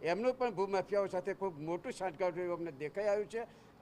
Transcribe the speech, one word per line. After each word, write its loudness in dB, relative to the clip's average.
એમનું 2
પણ 2
ભૂમાફિયાઓ 2
સાથે -2
ખૂબ -2
મોટું -2
સાંઠગાંઠ 0
હોય -2
એવું 0
અમને -4
દેખાઈ -4
આવ્યું 2
છે. -4